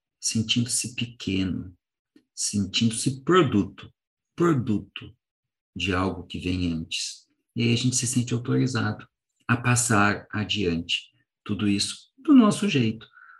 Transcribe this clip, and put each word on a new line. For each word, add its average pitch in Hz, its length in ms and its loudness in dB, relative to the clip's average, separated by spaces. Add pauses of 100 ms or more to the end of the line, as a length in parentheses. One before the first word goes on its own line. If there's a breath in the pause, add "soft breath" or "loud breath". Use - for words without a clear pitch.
(220)
sentindo-se 113 760 -2
pequeno, 92 800 -4 (580)
sentindo-se - 880 -2
produto, 131 720 0 (440)
produto 110 760 -2 (640)
de 87 180 -2
algo 90 320 -2
que - 140 -12
vem 90 340 -2
antes. - 520 -8 (300)
E 117 80 0
aí 120 100 2
a 117 40 4
gente 120 180 0
se - 100 -2
sente 120 280 -2
autorizado 120 760 -2 (400)
a 120 80 2
passar 113 720 2
adiante 92 800 -4 (340)
tudo 104 240 -2
isso - 500 -2
do - 160 4
nosso 214 340 8
jeito. 113 400 0 (320 loud breath)